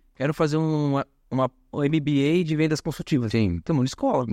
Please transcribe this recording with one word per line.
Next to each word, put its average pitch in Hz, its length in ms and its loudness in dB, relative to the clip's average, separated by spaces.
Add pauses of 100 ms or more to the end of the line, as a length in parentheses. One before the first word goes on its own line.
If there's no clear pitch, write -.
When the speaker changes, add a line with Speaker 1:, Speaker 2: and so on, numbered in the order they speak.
(140)
Speaker 1:
"Quero 143 180 -2
fazer 156 240 0
um, 156 360 0
uma, 139 140 -2 (240)
uma, 127 200 0 (220)
um 147 120 -2
M 151 160 2
B 143 400 2
A 180 40 0
de 156 120 -2
vendas 156 240 0
consultivas." 135 520 -2
Speaker 2:
Sim. 98 280 2
Speaker 1:
Tem 165 140 -2
uma 127 100 2
escola. 143 480 -2